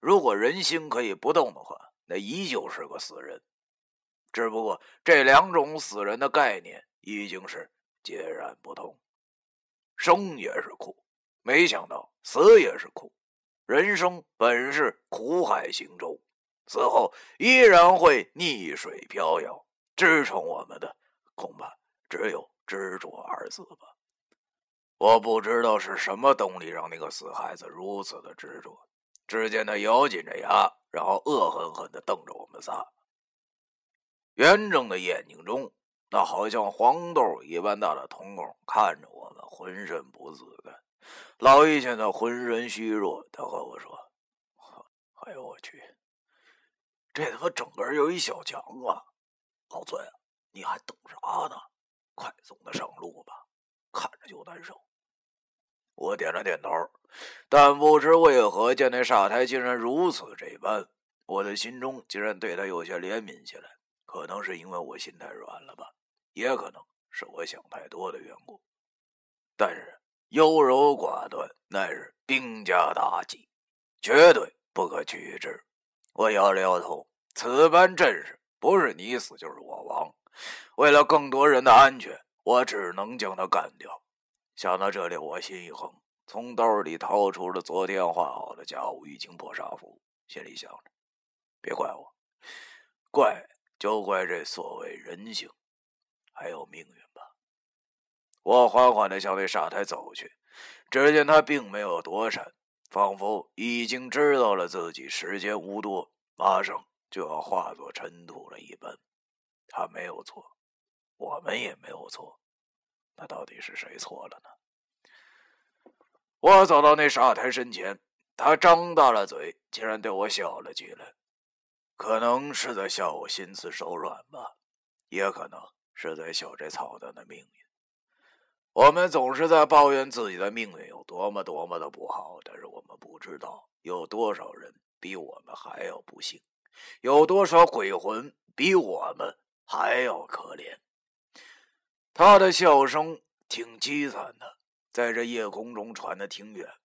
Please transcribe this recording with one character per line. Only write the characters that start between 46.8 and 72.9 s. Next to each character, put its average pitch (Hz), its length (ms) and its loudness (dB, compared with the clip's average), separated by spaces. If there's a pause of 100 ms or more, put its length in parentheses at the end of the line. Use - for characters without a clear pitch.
这 151 180 -8
他 - 80 -12
妈 170 120 -4
整 - 220 -8
个 - 120 -8
人 143 100 -6
有 151 160 2
一 180 80 -4
小 - 240 -4
强 - 180 -12
啊！ - 440 -8 (640)
老 - 160 -16
孙 - 180 -10
啊， - 100 -20 (380)
你 - 140 -18
还 - 140 -8
等 - 180 -20 (120)
啥 - 400 -8
呢？ - 80 -18 (580)
快 - 280 -14
送 - 220 -20
他 - 80 -16
上 - 240 -8
路 - 260 -18
吧， - 240 -20 (460)
看 - 180 -8 (100)
着 - 60 -20
就 - 180 -20
难 170 200 -20
受。” - 180 -20 (1120)
我 - 220 -8
点 80 160 -6
了 92 100 -6
点 92 180 -4
头， - 100 -10 (800)
但 143 300 8
不 151 220 8
知 156 140 6
为 143 320 8
何， 113 280 2
见 131 160 2
那 123 120 0
傻 107 260 4
thái 120 180 0
竟 123 160 -4
然 123 120 -2
如 131 360 -2
此 - 260 -10
这 - 220 -18
般， 101 280 -6 (380)
我 98 180 -4
的 104 140 -8
心 123 240 -8
中 - 280 -10
竟 98 120 -10
然 104 180 -6
对 92 180 -8
他 98 100 -6
有 85 180 -8
些 90 140 -10
怜 95 220 -8
悯 - 260 -18
起 - 100 -18
来。 - 140 -20 (340)
可 80 220 -14
能 95 160 -12
是 87 140 -10
因 85 140 -20
为 87 80 -10
我 76 200 -12
心 - 200 -16
太 - 100 -18
软 - 360 -20
了 - 120 -20
吧， - 180 -20 (380)
也 127 240 -4
可 - 140 -10
能 - 120 -20 (280)
是 - 160 -14
我 82 180 -14
想 - 260 -14
太 82 180 -18
多 87 220 -10
的 - 80 -12
缘 - 160 -20 (120)
故。 - 140 -20 (960)
但 - 180 -2
是 - 240 -20 (300)
优 156 340 4
柔 139 300 4
寡 - 360 -6
断 - 200 -10 (200)
乃 95 200 -4
是 - 260 -12 (120)
兵 120 380 -6
家 90 300 2